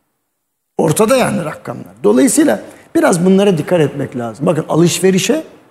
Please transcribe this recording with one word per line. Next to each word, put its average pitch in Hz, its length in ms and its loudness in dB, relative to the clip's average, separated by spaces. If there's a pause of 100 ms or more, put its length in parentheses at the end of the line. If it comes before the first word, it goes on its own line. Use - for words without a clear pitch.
(800)
Ortada 208 380 2
yani 202 280 -2
rakamlar. 123 480 -12 (120)
Dolayısıyla 262 560 2 (340)
biraz 208 320 2
bunlara 190 320 4
dikkat 165 220 0
etmek 143 360 -4
lazım. 117 300 -8
Bakın, 160 220 -2
alışverişe 185 760 0 (260)